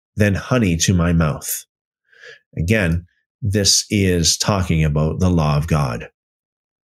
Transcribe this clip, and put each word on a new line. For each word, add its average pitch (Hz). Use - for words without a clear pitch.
than 104
honey 95
to 95
my 87
mouth." 78
Again, 87
this 101
is 92
talking 87
about 78
the 90
law 78
of 76
God. 67